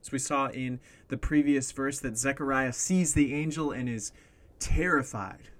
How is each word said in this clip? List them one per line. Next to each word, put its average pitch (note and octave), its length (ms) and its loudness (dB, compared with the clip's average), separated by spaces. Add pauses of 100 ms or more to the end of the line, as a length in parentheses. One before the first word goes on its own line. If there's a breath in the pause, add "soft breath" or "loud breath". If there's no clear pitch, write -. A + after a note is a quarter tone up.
So - 120 -16
we C3+ 60 -2
saw C#3 300 0
in B2+ 300 -6 (280 loud breath)
the C3 100 -6
previous C#3+ 540 2
verse C#3 280 -4
that A2+ 180 -6
Zechariah C3+ 560 0
sees F3+ 400 2
the C#3+ 200 4
angel D3+ 380 -2
and B2 160 -4
is A2+ 240 -6 (480 soft breath)
terrified. C3+ 880 0 (100)